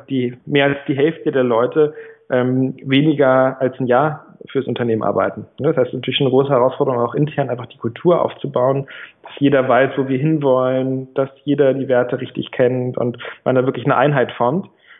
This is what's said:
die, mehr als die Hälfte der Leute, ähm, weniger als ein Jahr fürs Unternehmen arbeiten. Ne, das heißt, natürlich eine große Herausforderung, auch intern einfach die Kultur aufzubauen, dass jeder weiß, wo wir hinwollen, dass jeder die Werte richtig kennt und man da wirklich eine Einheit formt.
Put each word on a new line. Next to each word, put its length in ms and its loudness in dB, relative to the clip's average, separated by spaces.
die, 300 -4
mehr 200 2
als 120 -2
die 80 -2
Hälfte 340 0
der 140 0
Leute, 500 0
ähm, 560 0
weniger 760 2
als 180 -2
ein 80 -4
Jahr 400 0
fürs 160 -4
Unternehmen 380 -2
arbeiten. 420 -2
Ne, 120 0
das 40 2
heißt, 180 0
natürlich 260 -4
eine 100 2
große 200 4
Herausforderung, 500 0
auch 140 -2
intern 360 -2
einfach 160 -6
die 120 -20
Kultur 420 0
aufzubauen, 680 -2
dass 160 -20
jeder 300 2
weiß, 280 4
wo 120 -2
wir 100 -2
hinwollen, 960 0
dass 160 -2
jeder 280 2
die 160 -4
Werte 320 0
richtig 300 -10
kennt 480 0
und 180 -2
man 100 0
da 100 2
wirklich 200 -4
eine 120 2
Einheit 360 2
formt. 360 -2